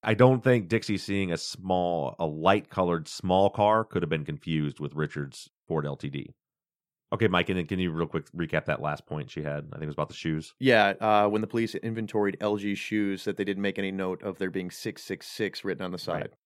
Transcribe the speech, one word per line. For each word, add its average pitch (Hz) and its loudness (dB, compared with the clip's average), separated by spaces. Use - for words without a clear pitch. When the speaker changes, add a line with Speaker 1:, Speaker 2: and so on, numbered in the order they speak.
Speaker 1:
I 110 4
don't 127 8
think 120 4
Dixie 107 0
seeing 98 -2
a 85 0
small, 87 -2
a 85 -2
light-colored 85 2
small 95 4
car 110 4
could 98 -2
have 82 -2
been 78 -2
confused 76 -4
with 71 -8
Richard's 73 -6
Ford 78 -2
L 71 -6
T 71 -8
D. 69 -8
Okay, 104 2
Mike, 90 2
and 90 0
can 95 -2
you 90 0
real 80 -2
quick 78 -4
recap 82 -2
that 76 -2
last 76 -4
point 76 -8
she 76 -10
had? 73 -6
I - -14
think 76 -10
it 76 -6
was 73 -6
about 76 -2
the - -16
shoes. 78 -4
Speaker 2:
Yeah, 110 6
uh, 104 6
when 107 0
the 110 -4
police 117 -2
inventoried 107 -2
L 107 0
G 101 -2
shoes, 98 -2
that 101 -2
they 101 -2
didn't 98 -2
make 98 -2
any 98 -2
note 92 -4
of 95 -6
there 95 -2
being 90 -6
six - -8
six - -8
six - -6
written 98 -4
on 90 -6
the 90 -8
Speaker 1:
Right. 82 -4
Speaker 2:
side. - -10